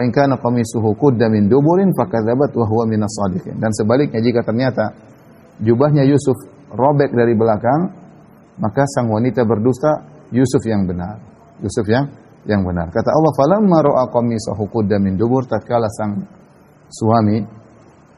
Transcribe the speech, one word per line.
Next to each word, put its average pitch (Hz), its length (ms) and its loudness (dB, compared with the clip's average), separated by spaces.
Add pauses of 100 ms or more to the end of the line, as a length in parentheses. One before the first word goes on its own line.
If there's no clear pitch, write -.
in 113 80 -2
kana 139 240 2
qamisuhu 117 560 -2
qudda 120 320 2
min 104 240 2
duburin 170 400 2
fakadzabat 117 640 0
wa 117 160 0
huwa 113 160 0
minas 107 240 -2
shadiqin. 95 480 -6
Dan 107 160 -2
sebaliknya, 117 480 0
jika 117 240 0
ternyata 117 480 -2 (640)
jubahnya 135 480 2
Yusuf 135 320 2 (320)
robek 139 400 2
dari 117 240 2
belakang, 113 560 0 (720)
maka 120 320 0
sang 120 160 0
wanita 120 320 0
berdusta, 123 640 0 (240)
"Yusuf 123 320 0
yang 104 240 -2
benar." 90 320 -8 (480)
Yusuf 107 240 -4
yang, 135 160 2 (400)
yang 104 160 0
benar. 87 320 -4
Kata 117 160 0
Allah, 156 240 4
"Falamma 175 480 2
ra'a 127 240 2
qamisahu 107 640 -4
qudda 104 320 0
min 95 160 0
dubur," 127 320 0
tatkala 113 480 -2
sang 104 160 -4 (720)
suami, 110 560 0 (760)